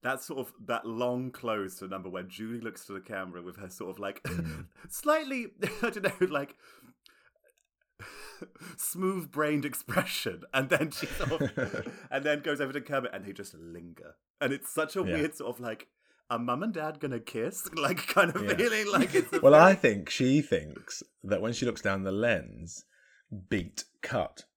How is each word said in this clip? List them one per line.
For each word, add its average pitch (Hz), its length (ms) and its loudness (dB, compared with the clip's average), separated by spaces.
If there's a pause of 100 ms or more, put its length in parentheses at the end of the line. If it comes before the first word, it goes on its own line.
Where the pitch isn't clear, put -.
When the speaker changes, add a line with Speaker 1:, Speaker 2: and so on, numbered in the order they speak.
Speaker 1:
that 127 200 -2
sort 135 180 -8
of, 120 120 -8 (140)
that 117 200 -2
long 123 440 -2
close 104 460 -4
to - 100 -12
the 92 40 -8
number 95 200 -8
where 90 120 -6
Julie 110 380 -8
looks 110 260 -10
to 101 60 -12
the 98 80 -10
camera 92 400 -8
with 87 160 -12
her 98 140 -14
sort 92 220 -10
of, - 60 -12
like, 101 260 -8
Speaker 2:
Mm. 82 420 -6 (100)
Speaker 1:
<laughs> - 140 -20
slightly, 277 560 0 (200)
<laughs> - 160 -6
I 240 60 0
don't 220 140 -6
know, 185 260 2
like, 147 280 -4 (1400)
<laughs> - 40 -12 (720)
smooth-brained 151 880 0
expression, - 760 -4 (100)
and 135 160 0
then 156 220 2
she - 160 -6
sort 147 340 -2
of, - 460 -4 (160)
Speaker 2:
<laughs> - 80 -18
Speaker 1:
and 139 140 -4
then 147 160 0
goes 147 200 -2
over 135 120 -2
to 143 80 -4
Kermit, 131 340 -2
and 98 100 -8
they 101 80 -10
just 95 220 -12
linger. 85 600 -16 (240)
And 139 120 0
it's - 200 -8
such 156 240 -2
a 190 40 -2
Speaker 2:
Yeah. 180 140 0
Speaker 1:
weird 156 220 0
sort - 180 -6
of, 123 60 -16
like, 113 280 -8 (400)
"Are 120 100 0
mum 123 240 0
and 220 120 -2
dad 156 260 -4
gonna 131 200 -2
kiss?" - 520 -4
<laughs> 160 40 -8
Like, 160 320 0
kind 175 280 6
of 202 80 -2
Speaker 2:
Yeah. 196 100 4
Speaker 1:
feeling 214 380 2
like 156 220 4
it's - 180 4
a 165 80 2
Speaker 2:
Well, 139 140 12
I 170 200 12
Speaker 1:
very - 20 -6
Speaker 2:
think 104 340 2
she 135 320 4
thinks - 600 -4 (220)
that 95 160 2
when 110 120 -2
she 123 140 -2
looks 120 140 -2
down 98 240 0
the 95 80 0
lens, 85 720 0 (640)
beat 90 360 -2 (180)
cut - 420 -4 (120)